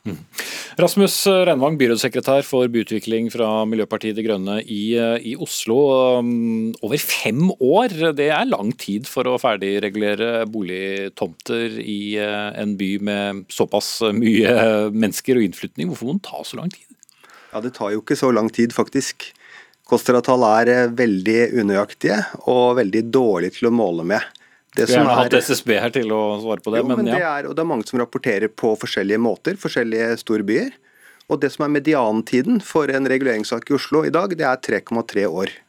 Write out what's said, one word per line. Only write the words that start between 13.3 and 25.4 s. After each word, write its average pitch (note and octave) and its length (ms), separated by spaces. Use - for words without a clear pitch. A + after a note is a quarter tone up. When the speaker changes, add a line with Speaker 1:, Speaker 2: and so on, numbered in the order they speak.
Speaker 1:
såpass - 380
mye A2 760
mennesker G#2+ 480
og A#2 140
innflytning. - 400
Hvorfor A#2+ 180
må D#3+ 80
det G3+ 140
ta - 180
så - 140
lang F3+ 100
tid? - 160
Speaker 2:
Ja, A2 80
det B2 160
tar G#2 160
jo G#2+ 80
ikke C#3+ 160
så C3 160
lang A2 160
tid, A#2+ 240
faktisk. - 600
kostra-tall B2 560
er, A2+ 240
eh, B2 180
veldig A2+ 720
unøyaktige G2+ 640
og B2 320
veldig G#2+ 320
dårlige G#2 480
til A#2 100
å A#2 60
måle E2+ 320
med. G2+ 160
Det A#2 160
Speaker 1:
Skulle B2 140
Speaker 2:
som - 20
Speaker 1:
gjerne B2 160
hatt B2 160
Speaker 2:
er B2 80